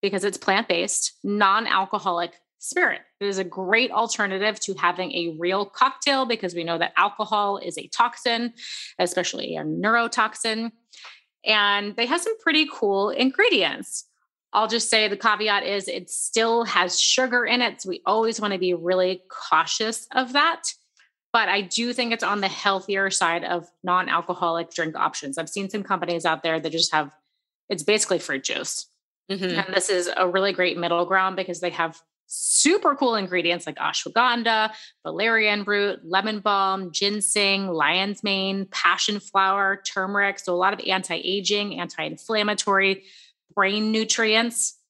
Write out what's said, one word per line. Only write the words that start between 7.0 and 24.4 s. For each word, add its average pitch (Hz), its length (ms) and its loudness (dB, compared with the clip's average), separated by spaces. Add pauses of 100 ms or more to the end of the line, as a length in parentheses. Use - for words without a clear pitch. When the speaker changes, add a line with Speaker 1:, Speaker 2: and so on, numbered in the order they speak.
Speaker 1:
is 170 200 -10
a - 100 -12
toxin, 233 640 0 (460)
especially 175 560 -2
a 156 80 -6
neurotoxin. 220 1080 0 (720)
And 202 500 2
they 233 120 0
have 320 140 2
some 440 200 -4
pretty 311 300 4
cool 196 400 2
ingredients. 262 960 0 (460)
I'll 214 140 2
just 226 240 -2
say 214 160 4
the 202 100 -2
caveat 202 460 2
is 196 240 -4
it 180 240 -8
still 226 540 0
has 180 340 0
sugar 247 460 2
in 247 180 2
it. 226 200 -2
So 190 80 -8
we - 140 -6
always 220 360 2
wanna 202 180 -2
be 180 160 2
really 180 540 0
cautious 165 840 -2
of 254 200 -2
that. 320 400 0 (600)
But 220 160 2
I 202 120 2
do 226 320 -4
think 240 200 -2
it's 226 120 -2
on 202 160 0
the 196 80 0
healthier 196 600 0
side 175 360 0
of 175 240 -4 (160)
non-alcoholic 175 880 0